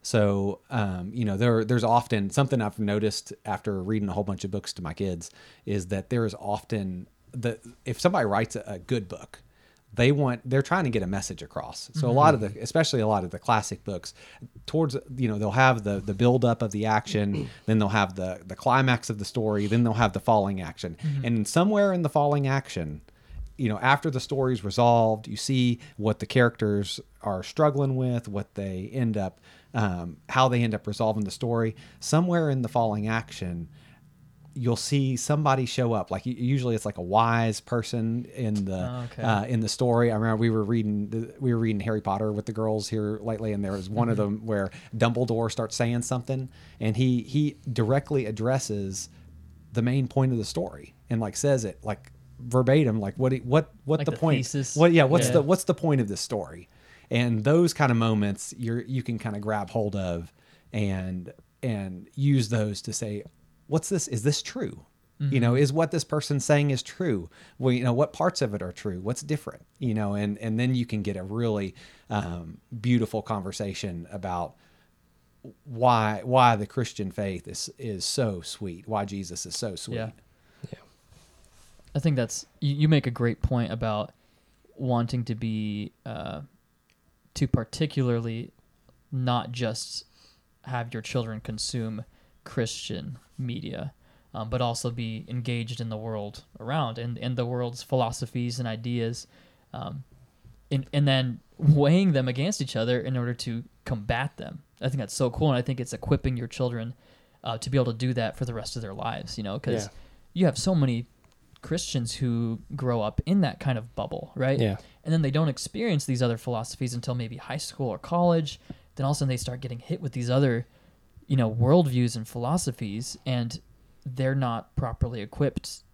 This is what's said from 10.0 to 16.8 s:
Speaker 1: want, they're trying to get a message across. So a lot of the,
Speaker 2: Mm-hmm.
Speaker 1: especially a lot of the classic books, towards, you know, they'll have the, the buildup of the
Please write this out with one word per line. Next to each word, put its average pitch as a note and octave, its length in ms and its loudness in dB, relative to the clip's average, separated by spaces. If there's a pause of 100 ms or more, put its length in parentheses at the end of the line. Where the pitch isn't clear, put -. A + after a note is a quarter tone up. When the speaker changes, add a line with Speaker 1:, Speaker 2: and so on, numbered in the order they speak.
Speaker 1:
want, C3 260 0 (100)
they're C3+ 120 2
trying F3 240 0
to C3 40 2
get A2 140 0
a F2+ 40 -4
message F#2+ 360 -6
across. - 500 -12
So C#3+ 160 0
a - 40 4
lot D3 200 8
of A#2+ 60 2
the, G#2+ 80 -2
Speaker 2:
Mm-hmm. G#2+ 160 -8
Speaker 1:
especially C#3+ 380 2
a G#2+ 60 4
lot G2+ 180 2
of E2+ 60 -8
the F2 80 -8
classic G#2+ 440 0
books, F#2 300 -8 (520)
towards, D3+ 300 0 (220)
you B2+ 100 0
know, G#2+ 100 0
they'll G#2 140 0
have B2+ 320 6
the, G2+ 160 0
the G2 140 -4
buildup A#2+ 480 4
of G#2+ 100 -2
the G#2 140 -2